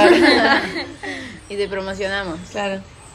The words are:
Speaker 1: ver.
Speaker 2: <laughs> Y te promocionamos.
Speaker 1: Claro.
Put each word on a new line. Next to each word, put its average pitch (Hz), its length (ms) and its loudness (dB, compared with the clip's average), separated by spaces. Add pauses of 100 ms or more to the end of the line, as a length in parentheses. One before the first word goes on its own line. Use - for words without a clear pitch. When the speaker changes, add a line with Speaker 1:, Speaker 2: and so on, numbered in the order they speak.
Speaker 1:
ver. 359 100 8
Speaker 2:
<laughs> - 720 2 (600)
Y 202 80 -10
te 202 120 -2
promocionamos. 190 720 -6 (140)
Speaker 1:
Claro. 196 280 -6 (340)